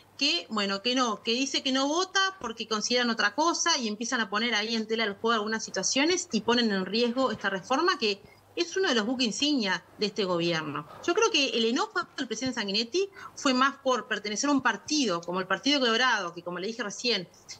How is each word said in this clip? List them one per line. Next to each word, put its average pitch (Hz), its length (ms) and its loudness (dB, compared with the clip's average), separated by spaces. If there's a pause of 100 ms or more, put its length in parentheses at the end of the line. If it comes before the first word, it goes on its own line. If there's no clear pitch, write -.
(180)
que, 311 300 0
bueno, 202 320 -2
que 247 140 -2
no, 240 280 0
que 226 100 -2
dice 269 300 -2
que 262 100 0
no 269 160 2
vota 381 520 0
porque 226 260 -8
consideran 240 440 0
otra 208 240 0
cosa 330 420 2
y 247 100 -2
empiezan 226 360 -2
a 208 80 -4
poner 226 240 0
ahí 214 200 0
en 220 120 -2
tela 220 180 0
del 202 80 -2
juego 226 220 0
algunas 220 280 -2
situaciones 277 720 0
y 220 80 0
ponen 233 320 2
en 190 140 0
riesgo 233 460 0
esta 208 180 -4
reforma 285 480 0
que 208 240 -2 (340)
es 339 220 -2
uno 381 100 2
de 269 60 2
los 214 100 2
buques 247 220 0
insignia 214 580 0 (140)
de 208 80 0
este 202 180 -2
gobierno. 170 640 -2 (180)
Yo 349 60 2
creo 427 180 4
que 285 200 2
el 226 160 0
enojo 349 340 0 (160)
del 269 100 -4
presidente 247 320 -4
Sanguinetti 233 520 -2 (240)
fue 277 180 2
más 254 240 4
por 247 320 0
pertenecer 208 400 -2
a 294 60 4
un 269 80 2
partido 220 580 0
como 180 200 -2
el 185 60 -4
Partido 269 340 2
Colorado, 226 520 2
que 165 100 -12
como 175 180 -6
le 196 80 -4
dije 233 140 -6
recién, 202 460 -2 (320)